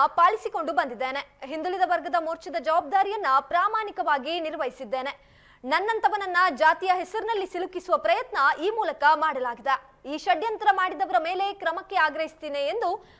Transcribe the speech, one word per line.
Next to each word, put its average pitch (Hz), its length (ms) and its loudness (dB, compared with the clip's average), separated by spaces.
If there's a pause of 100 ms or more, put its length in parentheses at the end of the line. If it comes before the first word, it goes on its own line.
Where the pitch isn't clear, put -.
ಪಾಲಿಸಿಕೊಂಡು 349 640 2
ಬಂದಿದ್ದೇನೆ. 262 760 -4
ಹಿಂದುಳಿದ 330 380 -4
ವರ್ಗದ 330 360 -2
ಮೋರ್ಚಾದ 330 420 -8
ಜವಾಬ್ದಾರಿಯನ್ನ 381 640 0 (140)
ಪ್ರಾಮಾಣಿಕವಾಗಿ 349 1000 -2
ನಿರ್ವಹಿಸಿದ್ದೇನೆ. 269 800 -6 (440)
ನನ್ನಂತವನನ್ನ 381 720 0 (200)
ಜಾತಿಯ 339 380 4
ಹೆಸರಿನಲ್ಲಿ 403 520 -4
ಸಿಲುಕಿಸುವ 359 500 -4
ಪ್ರಯತ್ನ 392 420 0 (240)
ಈ 381 80 0
ಮೂಲಕ 403 340 -2 (100)
ಮಾಡಲಾಗಿದೆ. 262 680 -2 (320)
ಈ 311 40 -4
ಷಡ್ಯಂತ್ರ 403 540 0
ಮಾಡಿದವರ 370 460 0
ಮೇಲೆ 370 360 -2
ಕ್ರಮಕ್ಕೆ 359 420 -4
ಆಗ್ರಹಿಸ್ತೀನಿ" 311 600 -2
ಎಂದು 359 480 -2 (140)